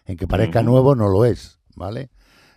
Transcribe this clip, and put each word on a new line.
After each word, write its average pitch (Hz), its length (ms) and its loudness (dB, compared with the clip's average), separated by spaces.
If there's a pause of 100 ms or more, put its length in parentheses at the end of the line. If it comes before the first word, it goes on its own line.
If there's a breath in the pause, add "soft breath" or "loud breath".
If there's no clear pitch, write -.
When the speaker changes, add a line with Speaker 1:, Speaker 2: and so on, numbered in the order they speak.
Speaker 1:
En 90 120 -12
que 92 100 -10
parezca 107 340 -2
Speaker 2:
Ujú. 117 100 0
Speaker 1:
nuevo 131 240 4
no 107 140 0
lo 98 160 2
es, - 340 -6 (160)
¿vale? 117 340 -12 (480 soft breath)